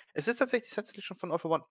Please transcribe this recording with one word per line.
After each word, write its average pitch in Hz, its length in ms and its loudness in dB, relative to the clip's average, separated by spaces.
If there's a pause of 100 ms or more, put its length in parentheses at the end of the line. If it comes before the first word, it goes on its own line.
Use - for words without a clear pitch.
(120)
Es 156 160 2
ist 240 80 2
tatsächlich 254 320 2
die - 60 -4
Side 208 140 -4
Selection - 280 -12
von 175 160 -4
All 170 60 0
for 160 120 -2
One. 160 200 2